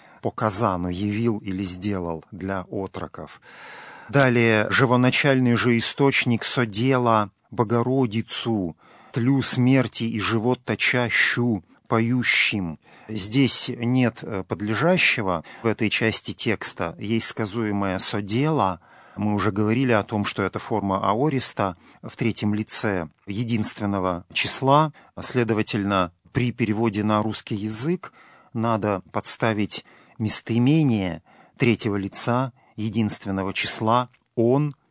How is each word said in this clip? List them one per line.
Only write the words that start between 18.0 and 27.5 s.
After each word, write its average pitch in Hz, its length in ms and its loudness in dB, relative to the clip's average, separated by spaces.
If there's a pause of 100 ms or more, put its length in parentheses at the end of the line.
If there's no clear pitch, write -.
Мы 104 180 0
уже 101 160 0
говорили 110 400 0
о 104 120 2
том, 104 200 -2
что - 180 -4
это 95 160 -4
форма 98 520 -2
аориста 113 640 0 (260)
в - 140 -16
третьем 107 380 -2
лице 101 560 0 (180)
единственного 101 1040 -2
числа. 143 640 2 (260)
Следовательно, 101 960 0 (180)
при 123 220 -2
переводе 107 500 -2
на 107 180 2
русский 110 340 -6